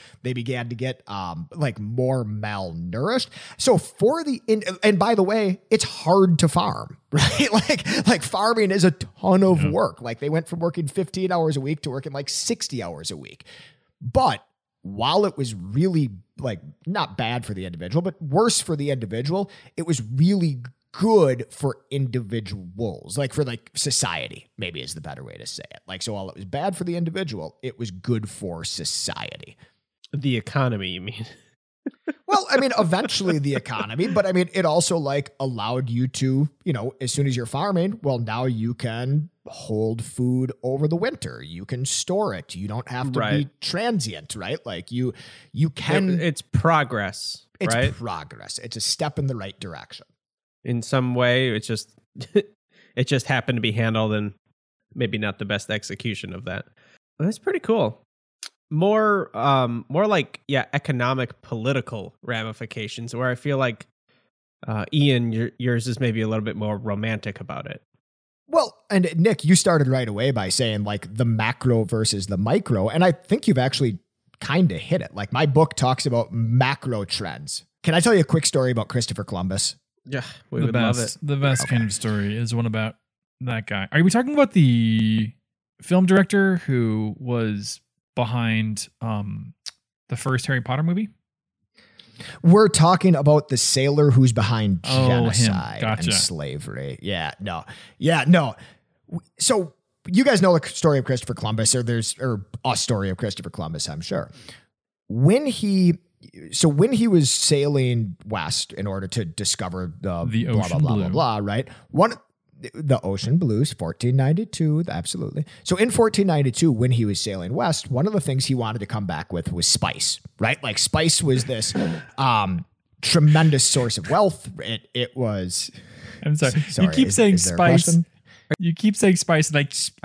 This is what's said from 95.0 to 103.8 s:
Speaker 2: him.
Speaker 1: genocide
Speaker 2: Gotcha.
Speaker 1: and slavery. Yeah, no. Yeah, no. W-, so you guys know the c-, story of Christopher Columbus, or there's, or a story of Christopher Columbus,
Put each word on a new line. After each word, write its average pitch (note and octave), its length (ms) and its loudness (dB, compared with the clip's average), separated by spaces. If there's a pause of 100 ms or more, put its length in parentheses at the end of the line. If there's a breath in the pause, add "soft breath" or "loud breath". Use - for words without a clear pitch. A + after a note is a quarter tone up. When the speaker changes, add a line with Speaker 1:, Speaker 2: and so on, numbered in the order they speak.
Speaker 2:
him. B2+ 60 6 (160)
Speaker 1:
genocide F#2+ 580 0
Speaker 2:
Gotcha. G#2+ 220 -2
Speaker 1:
and G#2+ 100 0
slavery. C#2+ 880 -6
Yeah, E2 380 -4
no. F2 240 -8 (340 loud breath)
Yeah, D#3+ 280 2
no. D#3 280 4 (560 soft breath)
W-, E3+ 100 -8 (180)
so F#3+ 360 0 (320)
you F#3+ 180 4
guys A#3+ 160 6
know F3+ 180 6
the - 80 -2
c-, - 80 -12
story D3 240 2
of B2 60 0
Christopher B2 300 -4
Columbus, A2 400 0
or B2 80 0
there's, A#2 360 -2
or A#2 280 -2 (180)
a B2 120 0
story G2 340 -2
of F#2 80 -4
Christopher G2 320 -6
Columbus, D#2+ 380 -8